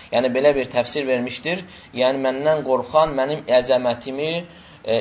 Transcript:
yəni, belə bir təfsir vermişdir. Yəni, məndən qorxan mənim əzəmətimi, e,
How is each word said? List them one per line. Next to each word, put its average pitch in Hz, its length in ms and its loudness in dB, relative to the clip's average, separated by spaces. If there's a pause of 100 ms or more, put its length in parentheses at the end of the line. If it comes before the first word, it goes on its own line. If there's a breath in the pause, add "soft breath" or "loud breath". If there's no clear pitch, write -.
yəni, 123 260 0
belə 139 200 4
bir 131 140 -2
təfsir 123 400 -4
vermişdir. 131 560 -4 (280 loud breath)
Yəni, 127 280 0
məndən 139 460 0
qorxan 135 500 2
mənim 147 320 -2
əzəmətimi, 127 880 0 (480 loud breath)
e, 113 200 0